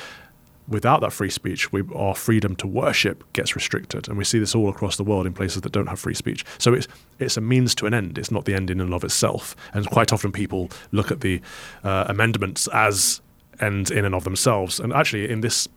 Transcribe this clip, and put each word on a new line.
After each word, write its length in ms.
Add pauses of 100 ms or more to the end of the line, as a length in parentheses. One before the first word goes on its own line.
(680)
Without 320
that 120
free 180
speech, 400
we, 140 (100)
our 220
freedom 400
to 100
worship 560 (120)
gets 200
restricted. 540
And 100
we 60
see 160
this 120
all 160
across 280
the 80
world 200
in 80
places 300
that 80
don't 160
have 140
free 120
speech. 320 (140)
So 160
it's, 140 (320)
it's 160
a 40
means 360
to 100
an 80
end. 240
It's 140
not 140
the 80
end 140
in 120
and 120
of 120
itself. 500 (180)
And 160
quite 240
often 200
people 360 (220)
look 220
at 80
the, 200 (440)
uh, 240
amendments 640
as 480 (400)
ends 320
in 120
and 80
of 120
themselves. 560
And 120
actually, 380
in 100
this 360